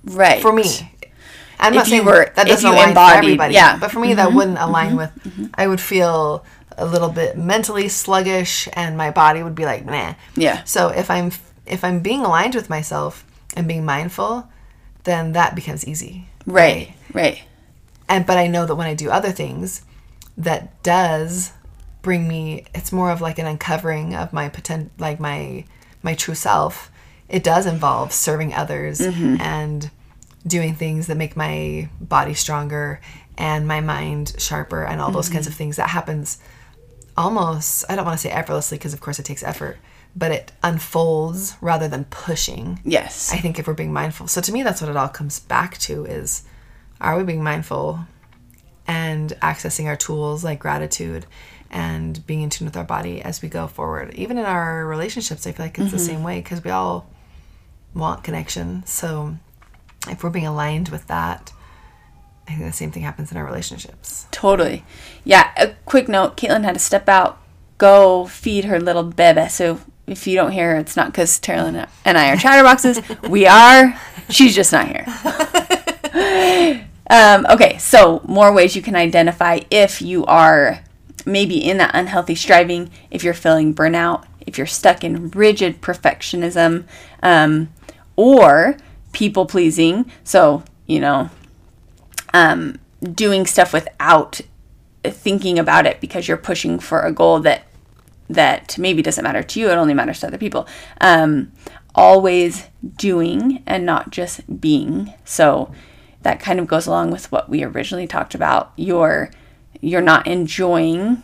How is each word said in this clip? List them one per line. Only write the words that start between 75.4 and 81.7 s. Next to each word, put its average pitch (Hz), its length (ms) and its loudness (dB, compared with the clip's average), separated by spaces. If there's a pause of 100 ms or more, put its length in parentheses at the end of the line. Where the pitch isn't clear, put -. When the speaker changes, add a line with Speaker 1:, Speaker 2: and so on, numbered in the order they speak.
Speaker 1:
Um, 208 380 8
okay, - 280 6
so 175 480 8
more 202 280 6
ways 185 200 6
you 190 80 -6
can 202 140 -4
identify 170 640 2 (100)
if 202 320 2
you 175 260 -4
are 156 520 6 (460)
maybe 196 320 0
in 185 220 0